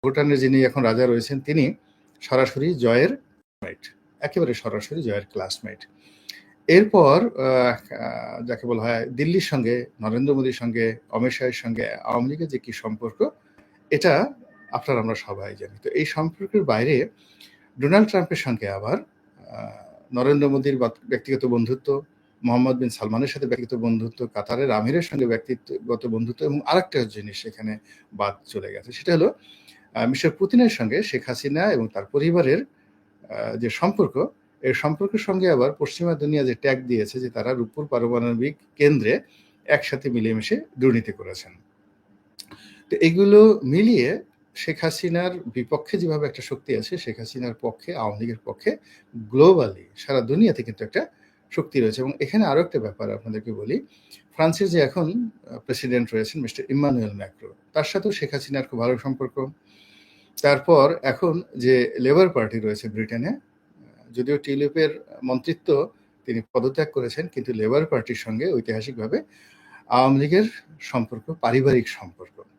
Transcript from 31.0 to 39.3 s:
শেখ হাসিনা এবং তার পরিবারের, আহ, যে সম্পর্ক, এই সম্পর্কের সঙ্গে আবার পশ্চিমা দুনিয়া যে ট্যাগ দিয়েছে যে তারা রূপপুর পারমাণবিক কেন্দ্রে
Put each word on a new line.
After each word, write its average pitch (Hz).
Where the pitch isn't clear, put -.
শেখ 127
হাসিনা 143
এবং 117
তার 98
পরিবারের, 160
আহ, -
যে 113
সম্পর্ক, 180
এই 131
সম্পর্কের 196
সঙ্গে 185
আবার 143
পশ্চিমা 170
দুনিয়া 147
যে 123
ট্যাগ 131
দিয়েছে 117
যে 127
তারা 117
রূপপুর 127
পারমাণবিক 120
কেন্দ্রে 143